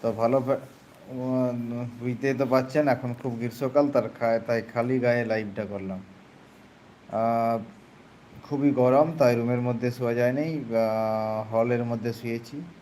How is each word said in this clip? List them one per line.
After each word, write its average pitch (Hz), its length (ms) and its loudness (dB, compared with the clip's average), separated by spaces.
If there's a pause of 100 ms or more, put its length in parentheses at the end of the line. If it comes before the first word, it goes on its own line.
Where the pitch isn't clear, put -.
তো 117 100 0
ভালো 117 280 2
ভে-, 127 160 0 (520)
উম, 123 800 -2 (120)
বুঝতেই 127 340 -2
তো 131 120 0
পারছেন 131 420 2
এখন 120 340 0
খুব 127 100 -4
গ্রীষ্মকাল, 127 580 0
তার 120 180 2
খা-, 117 380 0
তাই 113 160 0 (120)
খালি 123 240 0
গায়ে 120 260 2
লাইভটা 110 400 -4
করলাম। 95 380 -8 (1080)
আহ, 117 460 0 (840)
খুবই 143 280 0
গরম, 135 480 4
তাই 123 180 6
রুমের 120 240 0
মধ্যে 123 300 -2
শোয়া 120 240 -2
যায়নি, 135 500 0 (120)
আহ, 110 800 0
হলের 120 300 2
মধ্যে 117 280 -2
শুয়েছি। 117 480 -8 (220)